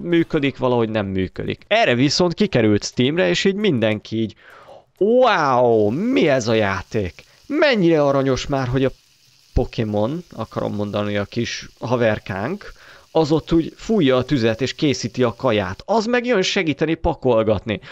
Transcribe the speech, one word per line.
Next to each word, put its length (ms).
működik, 560
valahogy 320
nem 160
működik. 640
Erre 280
viszont 380
kikerült 500
Steamre, 460
és 140
így 120
mindenki 680
így, 140
„Wow, 920
mi 380
ez 200
a 60
játék? 680
Mennyire 560
aranyos 440
már, 200
hogy 160
a 80
Pokémon, 800
akarom 440
mondani, 420
a 80
kis 440
haverkánk, 920
az 200
ott 200
úgy 240
fújja 400
a 80
tüzet 380
és 140
készíti 480
a 120
kaját. 500
Az 200
meg 200
jön 160
segíteni 520
pakolgatni. 840